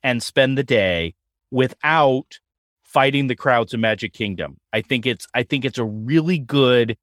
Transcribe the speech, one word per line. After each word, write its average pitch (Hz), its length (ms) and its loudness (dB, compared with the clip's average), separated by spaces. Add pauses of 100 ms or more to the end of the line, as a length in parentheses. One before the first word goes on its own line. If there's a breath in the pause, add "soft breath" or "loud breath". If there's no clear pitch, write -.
and 123 200 0
spend 135 340 2
the 139 60 -2
day 92 520 0 (360)
without 135 880 0 (460)
fighting 139 420 2
the 123 80 -2
crowds 117 400 0
of 117 60 -2
Magic 110 320 -2
Kingdom. 85 440 -8 (160)
I 110 80 -2
think 120 240 -4
it's, 120 300 -4
I 123 80 0
think 131 220 -4
it's 131 140 -6
a 120 60 -2
really 143 540 -2
good 123 640 2